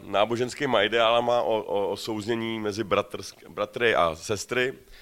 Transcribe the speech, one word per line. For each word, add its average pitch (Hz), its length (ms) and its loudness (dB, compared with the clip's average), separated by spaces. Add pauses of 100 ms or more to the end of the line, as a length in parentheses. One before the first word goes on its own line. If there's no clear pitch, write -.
náboženskýma 113 800 0
ideálama 117 600 4
o, 107 200 0
o, 98 260 -2
o 98 80 -4
souznění 113 640 -4
mezi 107 240 -4
bratrsk-, 98 640 -4
bratry 107 460 0
a 80 220 2
sestry, 123 580 -4 (280)